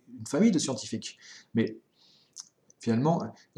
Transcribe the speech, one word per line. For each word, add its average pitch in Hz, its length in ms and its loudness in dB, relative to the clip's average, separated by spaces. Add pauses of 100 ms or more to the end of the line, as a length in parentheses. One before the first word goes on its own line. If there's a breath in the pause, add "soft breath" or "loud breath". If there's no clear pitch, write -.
(180)
une 110 80 -14
famille 190 240 4
de 180 80 4
scientifiques. - 640 -6 (340 loud breath)
Mais - 240 0 (1000 soft breath)
finalement, 131 420 2 (360 soft breath)